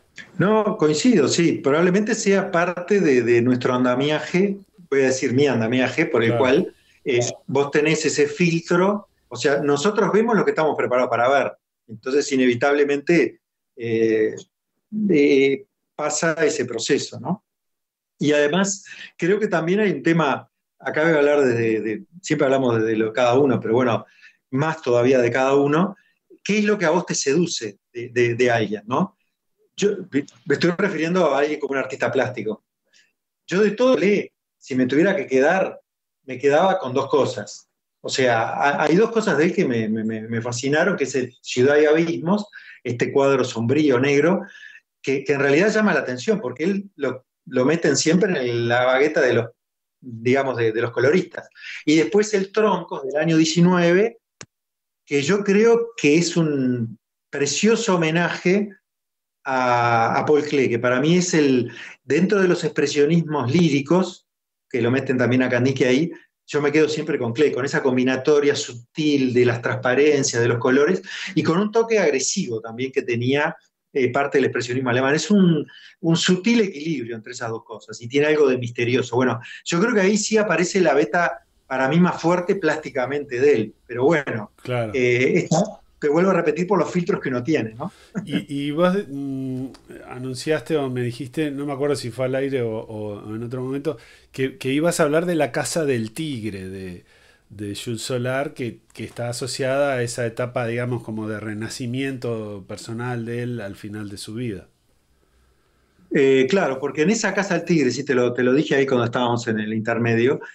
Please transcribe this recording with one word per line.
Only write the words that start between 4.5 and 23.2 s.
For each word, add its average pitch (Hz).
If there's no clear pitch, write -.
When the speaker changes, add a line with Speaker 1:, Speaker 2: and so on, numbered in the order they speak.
Speaker 1:
voy 139
a 131
decir 127
mi 143
andamiaje, 123
por 117
el 117
Speaker 2:
Claro. 117
Speaker 1:
cual, 139
eh, 123
vos 139
tenés 151
ese 143
filtro. 175
O 117
sea, 143
nosotros 175
vemos 226
lo 165
que 143
estamos 156
preparados 123
para 120
ver. 127
Entonces, 135
inevitablemente, 143
eh, 113
eh, 139
pasa 151
ese 131
proceso, 117
¿no? 143
Y 147
además, 151
creo 190
que 214
también 175
hay 196
un 139
tema, 160
acá 151
voy 165
a 151
hablar 147
desde, 117
de, 107
siempre 156
hablamos 131
desde 110
lo, 110
cada 123